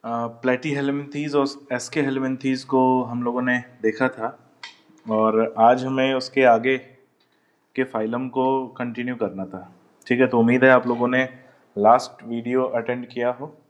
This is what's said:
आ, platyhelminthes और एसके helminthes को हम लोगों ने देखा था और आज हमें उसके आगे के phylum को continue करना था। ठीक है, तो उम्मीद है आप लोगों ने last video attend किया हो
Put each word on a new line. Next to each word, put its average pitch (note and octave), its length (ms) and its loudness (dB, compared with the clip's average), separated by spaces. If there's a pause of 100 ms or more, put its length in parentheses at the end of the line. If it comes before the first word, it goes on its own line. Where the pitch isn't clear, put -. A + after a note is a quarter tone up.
आ, A#2 240 -6 (120)
platyhelminthes C#3+ 920 -2
और D3 120 2 (260)
एसके B2 300 -4
helminthes C3 640 -4
को C3 160 0 (220)
हम A#2+ 200 -6
लोगों A#2+ 200 -4
ने B2 160 0 (240)
देखा A2+ 260 0
था A#2+ 220 -6 (760)
और A2 520 0
आज B2 260 6
हमें C3 300 0
उसके C3 300 0
आगे B2 320 4 (1000)
के C3 80 0
phylum A#2+ 440 -4
को C3 400 -2
continue A#2+ 480 -8
करना F#2+ 300 -6
था। F#2 160 -14 (440)
ठीक B2 140 0
है, B2+ 60 6
तो B2 140 2
उम्मीद B2 240 4
है C3 60 8
आप B2 160 6
लोगों A#2+ 220 -2
ने B2+ 140 0 (540)
last A2 480 4
video A#2 400 -2
attend A#2+ 440 -4
किया A#2+ 220 -4
हो C#3 240 -10 (160)